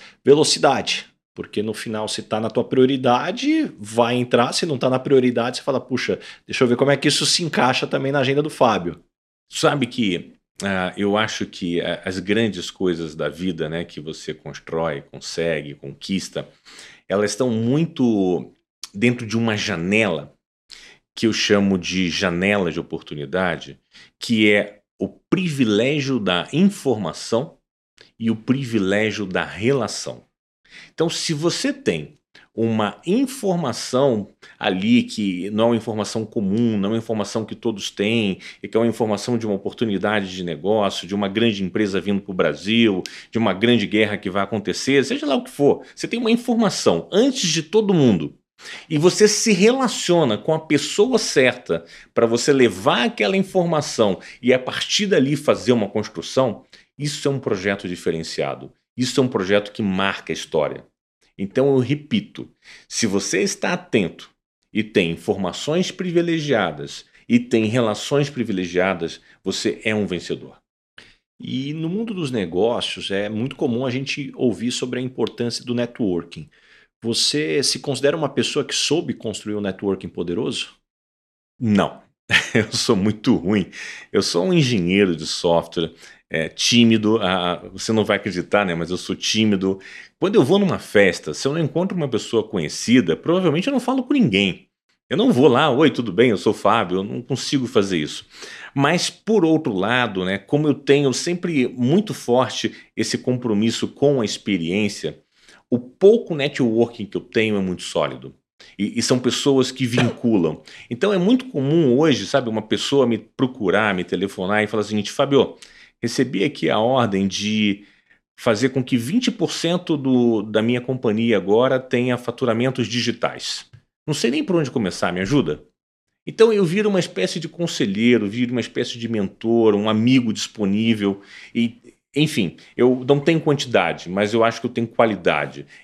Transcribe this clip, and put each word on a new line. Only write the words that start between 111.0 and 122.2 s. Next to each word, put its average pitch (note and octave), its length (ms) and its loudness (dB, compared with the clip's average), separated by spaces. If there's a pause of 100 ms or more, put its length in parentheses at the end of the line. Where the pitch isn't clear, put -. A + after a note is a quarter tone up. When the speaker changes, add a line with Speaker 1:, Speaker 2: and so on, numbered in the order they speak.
Speaker 2:
é F#3+ 40 2
muito A#3 280 4
comum C#3 520 2
hoje, C3+ 280 4
sabe, B2 240 0
uma G#2+ 120 -2
pessoa B2 440 2
me A#2 120 0
procurar, G#2 760 0
me F2+ 100 -2
telefonar G2 600 -2
e G#2 40 -2
falar G#2+ 140 -2
o G2+ 40 -2
seguinte, G#2 260 -4
"Fábio, C#3 440 2 (460)
recebi C3+ 420 -2
aqui D3 260 -2
a A2 100 2
ordem A2 480 2
de G#2 580 -2 (520)
fazer A#2 320 0
com C3 140 -2
que B2+ 140 -2
vinte D#3+ 320 -2
por D#3 220 -2
cento F3 440 -2
do, B2 460 2
da G#2+ 200 0
minha A#2+ 200 0
companhia A#2 560 0
agora A#2 420 2
tenha B2 380 0
faturamentos B2 680 -2